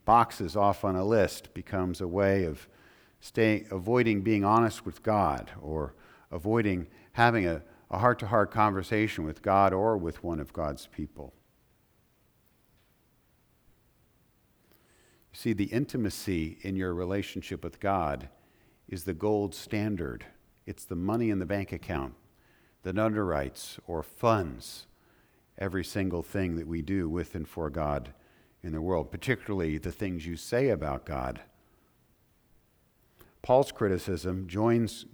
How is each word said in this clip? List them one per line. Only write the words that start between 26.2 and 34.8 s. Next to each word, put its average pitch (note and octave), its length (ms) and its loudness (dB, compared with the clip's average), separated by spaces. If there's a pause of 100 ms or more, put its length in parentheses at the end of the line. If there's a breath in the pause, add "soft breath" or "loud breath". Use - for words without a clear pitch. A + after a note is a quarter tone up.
thing F2+ 340 -2
that E2 100 -4
we E2 140 -2
do F2 280 0
with E2 260 -4
and D#2+ 140 -6
for D#2+ 200 -4
God D2 440 -2 (500 soft breath)
in E2+ 100 -6
the D#2+ 80 -4
world, E2+ 300 0
particularly F#2 680 -2
the E2+ 140 -6
things F2 340 -6
you E2+ 100 -8
say B2+ 320 0
about D2 360 -2
God. C2 360 -6 (2000 soft breath)
Paul's C3 300 4
criticism F#2 760 -2
joins A2 680 2